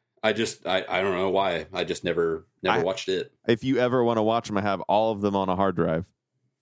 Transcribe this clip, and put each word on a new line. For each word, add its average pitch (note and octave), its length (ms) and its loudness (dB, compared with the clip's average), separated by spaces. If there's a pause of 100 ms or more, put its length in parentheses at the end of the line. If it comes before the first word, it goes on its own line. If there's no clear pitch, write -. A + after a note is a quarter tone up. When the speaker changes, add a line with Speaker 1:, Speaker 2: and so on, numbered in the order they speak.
(220)
Speaker 1:
I A2 120 2
just, A2 340 -4
I, F#2 200 0
I F#2 140 0
don't G2 140 0
know F#2+ 140 0
why. F2+ 440 0
I F2+ 120 -2
just E2 180 -6
never, E2 420 0 (160)
never G2+ 200 0
Speaker 2:
I, - 20 0
Speaker 1:
watched F#2+ 260 -4
it. F#2 220 -4 (160)
Speaker 2:
if A#2+ 160 2
you C3 160 0
ever B2 240 2
wanna A#2 180 2
watch A2+ 280 0
'em, G#2 80 -2
I G2 40 0
have G2 200 -2
all A2 300 0
of G2+ 100 -6
them G2+ 140 0
on F#2+ 140 0
a F#2 60 0
hard F#2+ 200 0
drive. E2+ 300 0 (560)